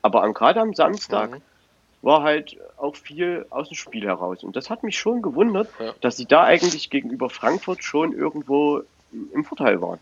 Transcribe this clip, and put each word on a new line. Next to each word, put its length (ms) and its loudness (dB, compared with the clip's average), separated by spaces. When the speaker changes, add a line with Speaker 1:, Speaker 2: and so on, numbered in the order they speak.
Speaker 1:
Aber 220 4
am, 100 0
gerade 280 4
am 120 0
Samstag 580 0
Speaker 2:
Mhm. 100 -16
Speaker 1:
war 220 4
halt 320 -2
auch 180 -6
viel 540 -6
aus 200 -8
dem 60 -16
Spiel 300 -10
heraus. 380 -4
Und 120 -12
das 140 -8
hat 140 -6
mich 140 -6
schon 240 -2
gewundert, 460 2
Speaker 2:
Ja. 200 -8
Speaker 1:
dass 160 0
sie 100 -8
da 180 8
eigentlich 460 2
gegenüber 400 -4
Frankfurt 540 -2
schon 300 -2
irgendwo 680 0
im 100 -2
Vorteil 380 0
waren. 200 -6